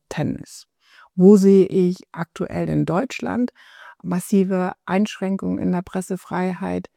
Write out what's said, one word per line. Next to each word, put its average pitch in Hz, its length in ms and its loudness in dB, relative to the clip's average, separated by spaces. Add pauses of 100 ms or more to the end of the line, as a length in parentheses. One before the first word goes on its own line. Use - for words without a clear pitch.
ten - 260 -6
ist. - 320 -20 (480)
Wo 190 220 8
sehe 196 300 6
ich 180 340 0 (100)
aktuell 170 560 -8
in 151 180 0
Deutschland 240 680 -4 (520)
massive 185 720 -2 (120)
Einschränkungen 190 720 -4
in 185 140 -2
der 180 100 -2
Pressefreiheit? 185 1160 -6